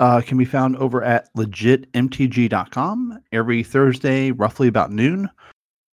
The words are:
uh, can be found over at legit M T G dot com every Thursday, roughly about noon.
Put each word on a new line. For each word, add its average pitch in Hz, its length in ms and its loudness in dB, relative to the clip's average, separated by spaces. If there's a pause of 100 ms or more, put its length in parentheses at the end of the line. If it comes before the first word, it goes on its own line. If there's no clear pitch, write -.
uh, 123 180 6
can 127 180 -2
be 127 60 4
found 131 340 0
over 127 240 -2
at 117 340 0
legit 110 580 0
M 123 160 0
T 135 180 -2
G 117 220 0
dot 98 220 -4
com 214 460 -6 (140)
every 113 320 -2
Thursday, 135 680 0
roughly 117 360 0
about 104 240 0
noon. 160 380 -2 (640)